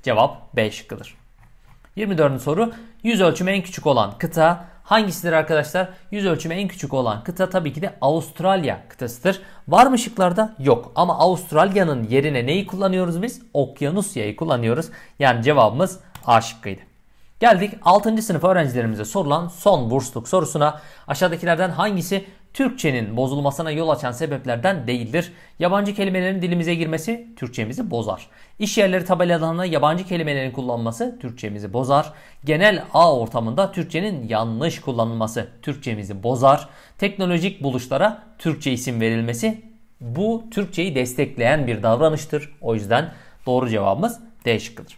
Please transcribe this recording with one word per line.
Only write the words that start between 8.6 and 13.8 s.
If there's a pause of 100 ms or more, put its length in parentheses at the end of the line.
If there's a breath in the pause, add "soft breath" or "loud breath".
kıtasıdır. (260 loud breath)
Var
mı
şıklarda?
Yok.
Ama
Avustralya'nın
yerine
neyi
kullanıyoruz
biz? (120)
Okyanusya'yı